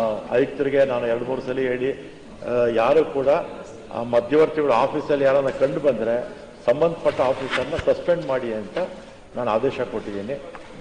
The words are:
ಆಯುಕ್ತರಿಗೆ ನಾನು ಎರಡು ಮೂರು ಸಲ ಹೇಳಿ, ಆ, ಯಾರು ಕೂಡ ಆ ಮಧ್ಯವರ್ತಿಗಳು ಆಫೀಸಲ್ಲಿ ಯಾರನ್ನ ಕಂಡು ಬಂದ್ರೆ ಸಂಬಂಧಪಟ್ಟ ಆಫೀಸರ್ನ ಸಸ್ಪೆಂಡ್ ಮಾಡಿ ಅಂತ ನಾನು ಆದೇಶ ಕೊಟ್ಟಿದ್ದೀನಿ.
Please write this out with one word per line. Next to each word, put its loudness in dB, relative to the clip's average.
ಆಯುಕ್ತರಿಗೆ 2
ನಾನು 0
ಎರಡು 0
ಮೂರು -4
ಸಲ -4
ಹೇಳಿ, 0
ಆ, -4
ಯಾರು 4
ಕೂಡ 0
ಆ -6
ಮಧ್ಯವರ್ತಿಗಳು 4
ಆಫೀಸಲ್ಲಿ 2
ಯಾರನ್ನ 4
ಕಂಡು 0
ಬಂದ್ರೆ 0
ಸಂಬಂಧಪಟ್ಟ 2
ಆಫೀಸರ್ನ 0
ಸಸ್ಪೆಂಡ್ 0
ಮಾಡಿ -2
ಅಂತ -6
ನಾನು -2
ಆದೇಶ 0
ಕೊಟ್ಟಿದ್ದೀನಿ. -6